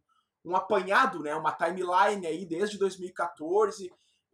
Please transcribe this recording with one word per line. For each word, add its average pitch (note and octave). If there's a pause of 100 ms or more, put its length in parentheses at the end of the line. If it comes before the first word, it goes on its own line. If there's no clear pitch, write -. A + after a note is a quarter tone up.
(440)
um F3+
apanhado, G3
né, D3
uma D#3
timeline F#3
aí D#3+
desde F#3+
dois F#3+
mil F3+
e -
quatorze, F#3 (420)